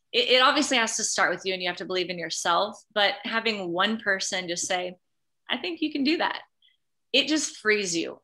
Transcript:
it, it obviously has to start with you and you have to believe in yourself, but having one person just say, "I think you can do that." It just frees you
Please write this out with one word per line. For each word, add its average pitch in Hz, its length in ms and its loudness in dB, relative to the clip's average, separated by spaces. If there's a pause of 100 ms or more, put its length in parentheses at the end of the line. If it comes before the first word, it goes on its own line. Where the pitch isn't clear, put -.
(140)
it, - 160 2
it 254 120 6
obviously 269 360 4
has 226 200 0
to 220 60 -4
start 170 280 2
with 180 140 -6
you 190 80 -2
and 185 80 -6
you 180 60 -2
have 175 100 -4
to 180 80 -8
believe 180 240 -2
in 180 80 -6
yourself, 175 640 -2 (120)
but 202 300 2
having 214 500 -2
one 214 260 2
person 190 480 -2
just 170 200 -4
say, 180 280 -2 (540)
"I - 80 -2
think 330 240 -6
you 302 100 -2
can 294 120 -2
do 311 140 2
that." - 220 -2 (760)
It 269 140 4
just 294 300 0
frees 208 380 0
you 147 280 -4